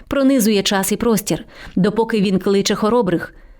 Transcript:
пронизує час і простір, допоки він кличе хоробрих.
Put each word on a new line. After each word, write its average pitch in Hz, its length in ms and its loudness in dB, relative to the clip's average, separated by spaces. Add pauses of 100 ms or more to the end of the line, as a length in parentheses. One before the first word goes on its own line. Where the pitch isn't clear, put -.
пронизує 247 560 2
час 196 280 -2
і 208 40 0
простір, 202 500 -2 (300)
допоки 214 460 0
він 190 180 0
кличе 196 360 0
хоробрих. 208 580 0 (260)